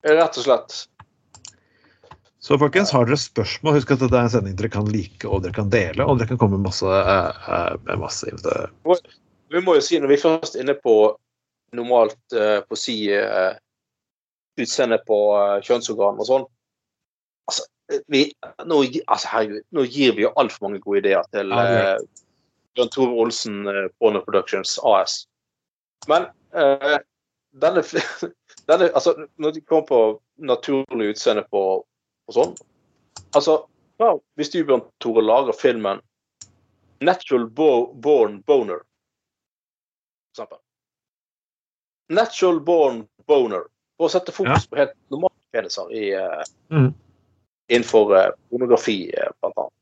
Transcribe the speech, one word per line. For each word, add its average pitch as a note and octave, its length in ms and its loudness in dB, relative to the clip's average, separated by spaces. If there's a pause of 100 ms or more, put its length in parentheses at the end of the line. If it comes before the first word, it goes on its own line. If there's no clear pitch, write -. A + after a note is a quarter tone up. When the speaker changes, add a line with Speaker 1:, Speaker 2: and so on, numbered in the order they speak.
Speaker 1:
Rett D#3 340 4
og B2 80 -4
slett. B2+ 300 0 (1700)
Speaker 2:
Så C#3+ 160 0
folkens, F3+ 320 2
har B2 160 4
dere C#3+ 100 2
spørsmål, D3 600 -2
husk C3+ 160 0
at C3 100 -2
dette B2 140 2
er A#2+ 100 2
en G#2+ 60 -2
sending G2 240 -2
dere G#2+ 120 -4
kan G#2 220 -4
like, G2+ 340 -6
og G2 160 -4
dere F2+ 140 -8
kan G#2 160 -2
dele, G#2 320 0
og C#3+ 160 2
dere A2+ 80 -4
kan B2 120 -4
komme G2 200 2
med G2 80 -2
masse, - 180 -6
eh, F#2+ 720 0
eh, E2+ 200 -2 (120)
med - 140 -4
masse - 260 -8
info. - 720 -2 (520)
Speaker 1:
Vi E3+ 140 -2
må E3+ 140 4
jo C#3 60 2
si, E3+ 140 0
når C#3+ 140 2
vi C#3+ 80 4
først D#3+ 380 0
er B2+ 40 -8
inne C3+ 140 -2
på A#2+ 180 2 (800)
normalt, A#2+ 460 0 (160)
eh, G#2+ 260 2
på A2 140 -10
å - 20 -8
si, A2+ 200 -8 (120)
eh, G2+ 460 0 (1000)
utseende A#2 440 -2
på, G#2+ 160 0 (160)
eh, G2+ 280 2
kjønnsorgan G#2+ 580 -2
og G#2+ 80 -6
sånn. C3 160 2 (1040)
Altså, - 160 -8 (440)
vi, C#3+ 180 2 (380)
nå D#3 200 2
gi-, B2 240 -6
altså, - 200 -2
herregud, G#2+ 440 -4
nå C#3 160 -2
gir B2+ 260 2
vi G#2 80 -2
jo A2+ 140 0
alt C3 160 0
for G2+ 160 -10
mange G2+ 120 -8
gode G2+ 200 -2
ideer F#2+ 320 0
til, G2+ 180 -4
Speaker 2:
Ja, G2+ 140 0
det G2 80 0
gjør G2 240 0
Speaker 1:
eh, - 80 -8 (720)
Bjørn A#2+ 140 0
Tore B2 300 0
Olsen, A2+ 380 -4 (100)
eh, G2 200 -4 (100)
Porno G#2 220 2
Productions F#2+ 640 -4
A G2+ 180 4
S. - 240 -6 (760)
Men, E3+ 260 0 (220)
eh, C#3 480 0 (580)
denne E3 240 2
f-, D#3 160 -6 (320)
<laughs> - 400 -20
denne, E3+ 240 4
altså, E3 240 2 (220)
når D#3 160 -4
de D#3 80 -12
kommer D#3 260 0
på B2+ 120 4 (380)
naturlig C3+ 760 -2
utseende G#2+ 340 -2
på, G2 160 -2 (640)
og - 40 -20
sånn, D#3+ 220 0 (800)
altså, D3 320 2 (340)
hva A3 140 2 (220)
hvis D3+ 140 -6
du, E3+ 140 -4
Bjørn B2+ 220 0 (140)
Tore, A2+ 220 0
lager A#2 300 2
filmen G#2+ 480 -2 (1000)
Natural C#3+ 460 0
Bo-, B2 460 2
Born A2+ 540 0
Boner, A2 340 0
for - 1500 -20
eksempel. G#2+ 260 -18 (1500)
Natural F#3 500 2
Born C#3+ 420 2 (260)
Boner, A#2 380 2 (340)
for E3 80 2
å - 40 -2
sette F3+ 200 -2
fokus E3+ 320 0
Speaker 2:
Ja. - 60 -18
Speaker 1:
på A#2+ 60 -8
helt C#3 180 0 (160)
normale E3+ 260 -4 (160)
peniser G2+ 400 -8
i, G#2+ 200 -4
eh, F#2+ 320 -6 (260)
Speaker 2:
Mhm. C3+ 240 2 (760)
Speaker 1:
innenfor, A2 460 4
eh, F#2+ 140 6 (200)
pornografi, A#2 600 0
eh, - 160 -4 (120)
blant - 160 -6
annet. - 260 -8